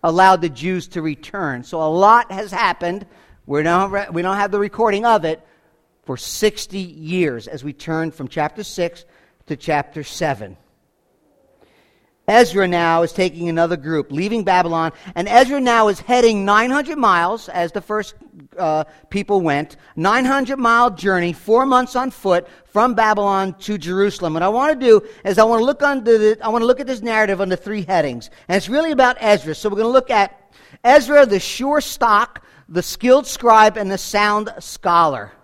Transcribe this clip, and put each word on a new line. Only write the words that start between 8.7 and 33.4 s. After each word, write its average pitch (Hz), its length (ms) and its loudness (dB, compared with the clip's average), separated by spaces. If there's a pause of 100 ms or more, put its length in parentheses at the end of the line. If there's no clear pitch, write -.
to 147 120 -10
chapter 147 480 -6
seven. 110 520 -8 (1700)
Ezra 196 400 4
now 170 340 0
is 165 100 -2
taking 170 360 -4
another 165 280 0
group, 147 360 -6
leaving 196 320 -4
Babylon, 165 480 0 (240)
and 185 120 -4
Ezra 262 320 4
now 233 280 2
is 202 100 -2
heading 233 460 2
nine 214 260 2
hundred 294 260 -4
miles, 196 520 0
as 170 240 -4
the 202 80 -6
first, 214 340 -8 (420)
uh, 156 280 -2 (260)
people 202 300 0
went, 151 360 -2 (200)
nine 208 280 0
hundred 269 360 -2
mile 233 300 2
journey, 175 420 -2
four 233 340 0
months 254 300 0
on 254 160 -4
foot 180 340 0 (200)
from 233 280 0
Babylon 202 600 0
to 208 220 -8
Jerusalem. 180 580 -2
What 165 100 -2
I 190 40 2
wanna 269 280 0
do 240 260 6 (220)
is 196 140 0
I 220 40 6
wanna 226 220 4
look 285 180 0
under 254 340 2
the, 214 240 2
I 226 80 -6
wanna 226 180 0
look 247 120 4
at 269 80 -8
this 240 160 -8
narrative 214 380 0
under 185 160 -2
three 208 260 -8
headings, 147 480 -2 (160)
and 180 100 -2
it's 190 120 -4
really 311 240 0
about 247 260 2
Ezra. 175 380 0
So - 120 -6
we're 202 100 -4
gonna 226 100 0
look 254 220 2
at 202 440 -2 (300)
Ezra, 277 420 6
the 196 140 0
sure 285 400 -4
stock, - 680 -2 (220)
the 170 160 -4
skilled 254 420 2
scribe, 220 500 4